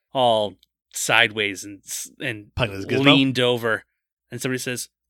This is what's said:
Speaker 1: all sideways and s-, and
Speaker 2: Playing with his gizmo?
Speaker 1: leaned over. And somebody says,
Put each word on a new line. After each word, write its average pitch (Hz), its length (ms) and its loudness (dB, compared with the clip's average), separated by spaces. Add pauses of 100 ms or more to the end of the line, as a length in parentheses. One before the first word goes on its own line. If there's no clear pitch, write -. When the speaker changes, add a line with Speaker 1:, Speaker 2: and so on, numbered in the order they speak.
(120)
Speaker 1:
all 110 440 2 (420)
sideways 107 680 0
and 101 220 -18
s-, - 240 -12 (100)
and 110 360 -8
Speaker 2:
Playing 117 160 -2
with 98 180 -8
his 123 100 0
gizmo? 135 60 2
Speaker 1:
leaned 135 340 4
over. 117 460 0 (440)
And 123 120 -10
somebody 127 180 -2
says, 123 300 -6 (200)